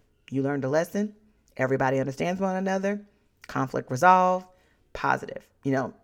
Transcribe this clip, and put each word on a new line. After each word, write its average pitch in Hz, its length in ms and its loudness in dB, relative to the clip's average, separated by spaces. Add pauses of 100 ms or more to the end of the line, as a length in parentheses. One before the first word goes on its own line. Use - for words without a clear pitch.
(300)
You 131 140 -2
learned 139 220 -2
a 131 40 -2
lesson. 175 440 -2 (440)
Everybody 131 420 2
understands 160 420 -4
one 190 140 -2
another. 190 460 -2 (460)
Conflict 131 440 -4
resolved. 185 560 4 (460)
Positive. - 540 -2 (160)
You 139 80 -2
know, 135 220 -2 (100)